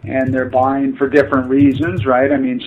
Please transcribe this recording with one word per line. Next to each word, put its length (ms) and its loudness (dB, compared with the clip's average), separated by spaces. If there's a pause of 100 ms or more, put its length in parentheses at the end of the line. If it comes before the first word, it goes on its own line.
and 300 -2
they're 160 -2
buying 460 0
for 120 -2
different 420 2
reasons, 580 2
right? 240 2
I 60 0
mean, 300 -2